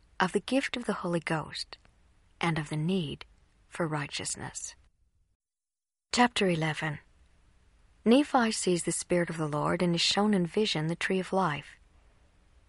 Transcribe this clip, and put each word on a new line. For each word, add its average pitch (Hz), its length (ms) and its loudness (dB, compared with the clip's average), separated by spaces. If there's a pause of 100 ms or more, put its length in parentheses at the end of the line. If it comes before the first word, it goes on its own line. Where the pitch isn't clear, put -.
(200)
of 185 140 2
the 202 60 0
gift - 380 -2
of 240 80 -8
the 208 80 -2
Holy 175 260 -4
Ghost, - 580 -8 (640)
and 160 200 0
of 151 100 -6
the 156 80 -4
need 156 480 -2 (440)
for - 180 -4
righteousness. - 880 -8 (1400)
Chapter 240 360 4
eleven. 156 520 -2 (1040)
Nephi 240 460 6
sees 180 320 0
the 170 80 0
Spirit 175 400 0
of 160 60 -8
the 156 100 -2
Lord 151 340 0
and 175 140 4
is 165 60 0
shown 208 320 2
in 180 120 4
vision 165 420 0
the 170 80 -2
tree 190 240 -2
of 180 140 -4
life. 160 440 -2 (920)